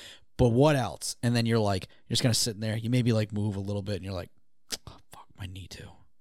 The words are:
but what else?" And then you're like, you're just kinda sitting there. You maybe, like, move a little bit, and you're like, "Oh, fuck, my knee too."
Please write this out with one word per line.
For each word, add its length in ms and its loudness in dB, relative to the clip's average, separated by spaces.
but 140 6
what 260 6
else?" 460 -4
And 120 2
then 120 2
you're 120 4
like, 300 0
you're 80 -4
just 80 2
kinda 120 4
sitting 260 -2
there. 160 -2
You 140 -4
maybe, 220 2
like, 200 0
move 240 -2
a 40 -4
little 220 -4
bit, 140 -4
and 80 -10
you're 100 -8
like, 160 -8
"Oh, 120 -16
fuck, 140 -20
my 100 -12
knee 200 -14
too." 240 -16